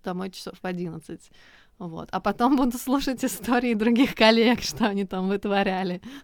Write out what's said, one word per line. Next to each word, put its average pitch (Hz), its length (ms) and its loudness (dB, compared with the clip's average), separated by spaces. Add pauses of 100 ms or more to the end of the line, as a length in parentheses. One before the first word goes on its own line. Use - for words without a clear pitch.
домой 185 260 -6
часов 185 240 -14 (100)
в - 20 -8
одиннадцать. 170 640 -8 (500)
Вот. 165 320 -10
А 185 100 -4
потом 240 340 2
буду 254 220 2
слушать 269 480 -2
истории 240 500 0
других 233 400 2
коллег, 226 480 6
что - 240 -2
они 202 180 -2
там 185 220 -4
вытворяли. 196 720 -2 (220)